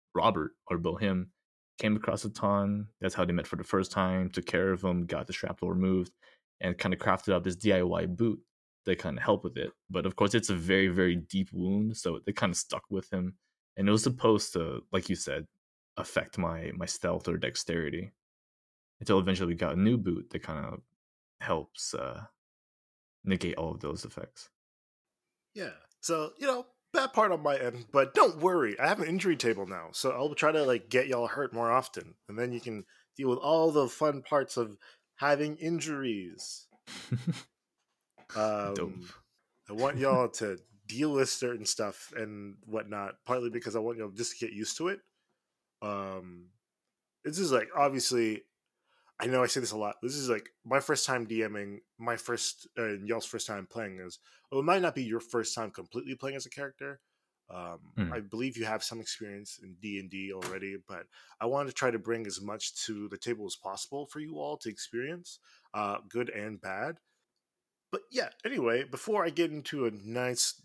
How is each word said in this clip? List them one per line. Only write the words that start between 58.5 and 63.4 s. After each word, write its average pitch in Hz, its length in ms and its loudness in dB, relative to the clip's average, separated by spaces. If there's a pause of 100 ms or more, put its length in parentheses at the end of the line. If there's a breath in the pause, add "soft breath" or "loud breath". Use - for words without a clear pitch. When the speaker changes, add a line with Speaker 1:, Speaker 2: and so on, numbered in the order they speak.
Speaker 2:
you 113 80 -4
have 110 180 -2
some 113 180 -8
experience 101 600 -12
in 95 200 -20
D 101 180 -6
and 95 100 -12
D 95 220 -10
already, 95 460 -8 (100)
but 90 200 -12 (340 loud breath)
I 113 60 -2
wanted 139 220 -2
to 127 40 -14
try 131 160 0
to 113 80 -2
bring 110 300 -4
as 92 120 -8
much 104 460 -8
to 104 220 -8
the 98 100 -12
table 107 300 -6